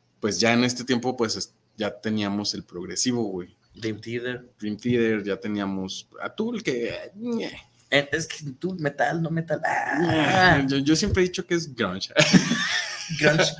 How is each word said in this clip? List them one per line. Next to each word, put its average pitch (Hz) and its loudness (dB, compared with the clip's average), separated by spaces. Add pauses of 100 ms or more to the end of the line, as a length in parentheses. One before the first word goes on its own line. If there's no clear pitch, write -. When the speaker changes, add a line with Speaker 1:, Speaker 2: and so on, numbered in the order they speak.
(200)
Speaker 1:
pues, 101 -2
ya 113 6
en 120 6
este 123 0
tiempo, 123 0
pues, 110 0
es-, - -8 (240)
ya 104 -2
teníamos 104 -2
el 98 -10
progresivo, 92 -4
güey. 90 -8 (180)
Speaker 2:
Dream 107 -6
Theater. 120 -8 (100)
Speaker 1:
Dream 104 -4
Theater, 113 0
ya 98 -2
teníamos 98 -4 (140)
a 101 -6
Tool, 220 -4
que, 107 -4
ñe. 226 -6 (400)
Speaker 2:
Eh, 143 2
es 160 -2
que 147 -10
Tool, 185 -6
metal, 147 0
no 160 -2
metal. 160 -2
Ah. 185 4
Speaker 1:
Yo, 139 2
yo 139 4
siempre 190 2
he - 4
dicho 180 -6
que 175 0
es 151 -4
grunge. 95 -2
<laughs> - 2
Speaker 2:
Grunge, 151 4